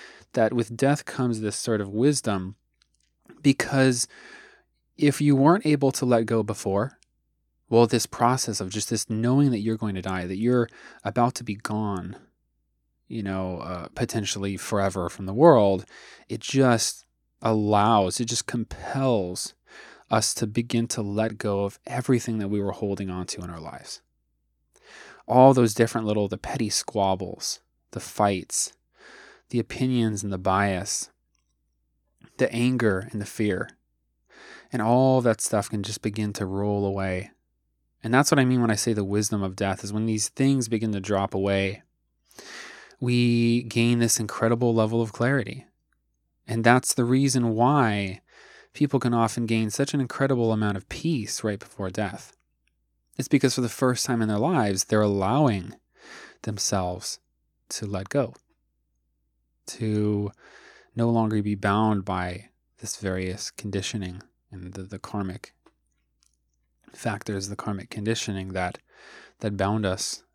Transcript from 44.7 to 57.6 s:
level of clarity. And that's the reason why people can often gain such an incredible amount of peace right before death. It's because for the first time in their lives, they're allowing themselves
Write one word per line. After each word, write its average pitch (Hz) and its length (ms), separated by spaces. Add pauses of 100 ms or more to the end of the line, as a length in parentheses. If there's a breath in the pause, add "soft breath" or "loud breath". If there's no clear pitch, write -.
level 113 280
of 107 100
clarity. 131 540 (800)
And 110 160
that's 123 300
the 123 100
reason 123 500
why 110 680 (500 loud breath)
people 139 280
can 120 120
often 117 340
gain 110 220
such 139 240
an 147 80
incredible 123 520
amount 107 240
of 95 120
peace 139 560
right 104 140
before - 320
death. - 460 (840)
It's 131 100
because 135 280
for 131 40
the 120 80
first 123 380
time 117 160
in 107 60
their 104 100
lives, 113 460
they're 107 180
allowing 101 720 (680 loud breath)
themselves 95 760 (520)